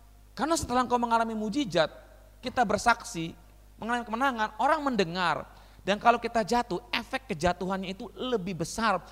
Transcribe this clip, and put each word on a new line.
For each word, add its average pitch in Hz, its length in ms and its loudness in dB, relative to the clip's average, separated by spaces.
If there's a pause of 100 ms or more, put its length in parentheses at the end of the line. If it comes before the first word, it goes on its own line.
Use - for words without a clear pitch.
(340)
Karena 320 240 0
setelah 254 240 0
engkau 240 140 0
mengalami 226 400 2
mujizat, 202 560 0 (500)
kita 247 240 2
bersaksi, 190 720 0 (420)
mengalami 233 240 -2
kemenangan, 226 460 0 (100)
orang 294 240 2
mendengar. 180 640 0 (380)
Dan 202 160 0
kalau 233 180 6
kita 226 300 -2
jatuh, 240 320 0 (160)
efek 233 400 -4
kejatuhannya 180 580 -2
itu 196 220 -12
lebih 196 480 -2
besar 196 500 0